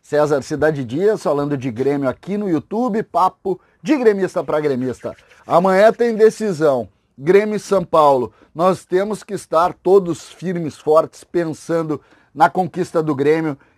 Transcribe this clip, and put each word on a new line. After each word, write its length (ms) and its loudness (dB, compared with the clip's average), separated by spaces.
César 400 0
Cidade 420 -2
Dias 400 -2
falando 320 -2
de 160 -6
Grêmio 380 -2
aqui 280 -8
no 120 -4
YouTube, 540 -4
papo 540 -2
de 140 0
gremista 480 0
pra 160 -2
gremista. 560 -4
Amanhã 460 4
tem 200 0
decisão, 760 0
Grêmio 380 2
e 40 -4
São 260 -2
Paulo. 480 2
Nós 300 0
temos 400 -2
que 100 -12
estar 400 0
todos 560 0
firmes, 480 -8
fortes, 460 0
pensando 800 -4
na 140 4
conquista 520 -4
do 140 -2
Grêmio, 420 0